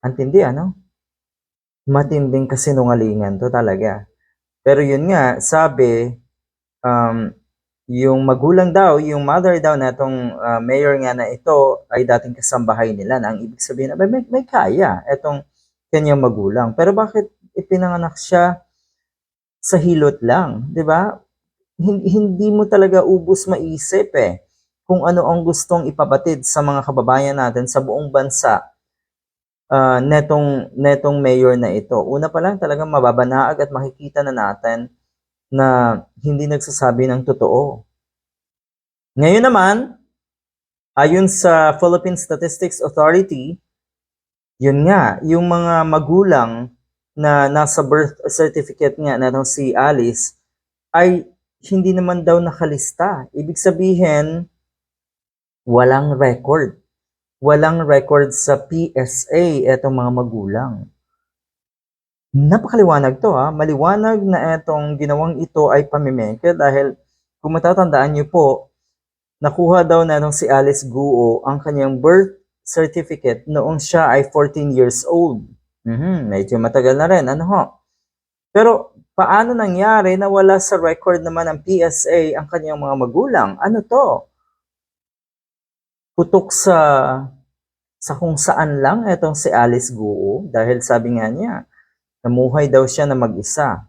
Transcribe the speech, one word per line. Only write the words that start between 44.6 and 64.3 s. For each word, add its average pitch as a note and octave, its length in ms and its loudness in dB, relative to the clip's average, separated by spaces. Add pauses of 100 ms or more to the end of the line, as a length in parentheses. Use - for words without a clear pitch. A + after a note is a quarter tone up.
nga, E3 360 2
yung E3 240 0
mga E3+ 400 0
magulang D3 840 0 (440)
na D3 320 2
nasa D3+ 360 0
birth D3 440 0
certificate D3 720 -2
nga D3 200 -4
na C3 120 0 (160)
si C3+ 280 -4
Alice B2 600 0 (560)
ay F3+ 360 2 (440)
hindi F#3+ 240 0
naman F3+ 320 -2
daw E3+ 160 6
nakalista. D#3+ 920 -6
Ibig D3+ 240 -8
sabihin, E3+ 920 0 (1160)
walang C3 520 2
record. C#3 640 -2 (600)
Walang D#3 400 2
record C#3+ 520 2
sa C#3 240 -2
P E3 360 -6
S B2+ 360 -6
A D#3+ 120 2 (320)
etong C3+ 200 -2
mga B2 160 -2
magulang. A2+ 760 -6 (1500)
Napakaliwanag D3 840 4
to G#3 160 0
ha. C3+ 160 0
Maliwanag E3 720 0
na D#3+ 360 0